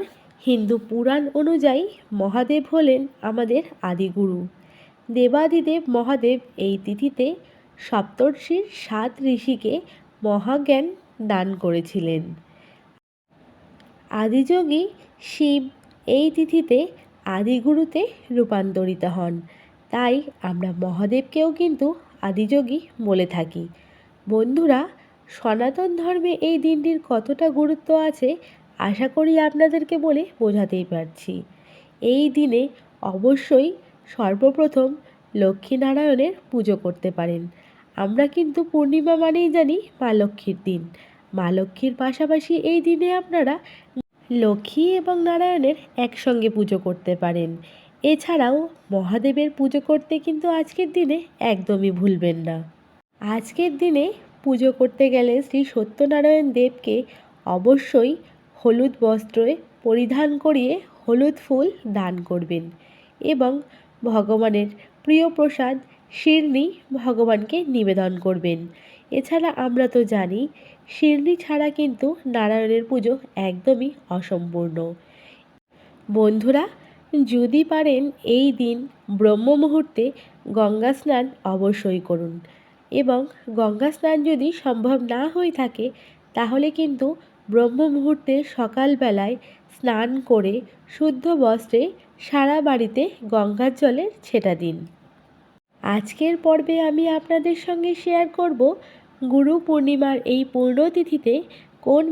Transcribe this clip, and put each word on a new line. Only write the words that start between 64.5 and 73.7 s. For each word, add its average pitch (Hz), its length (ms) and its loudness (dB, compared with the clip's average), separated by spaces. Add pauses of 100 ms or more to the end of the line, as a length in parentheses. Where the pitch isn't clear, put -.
প্রিয় 311 280 4
প্রসাদ 285 460 0 (380)
শিরনি 302 520 2 (280)
ভগবানকে 233 640 0 (100)
নিবেদন 196 520 0
করবেন। 175 400 -2 (520)
এছাড়া 320 460 0
আমরা 254 300 0
তো 247 160 2
জানি, 202 380 -2 (480)
শিরনি 302 460 2
ছাড়া 302 340 -2
কিন্তু 277 380 -2 (200)
নারায়ণের 220 580 0
পুজো 240 280 0 (280)
একদমই 226 480 0 (200)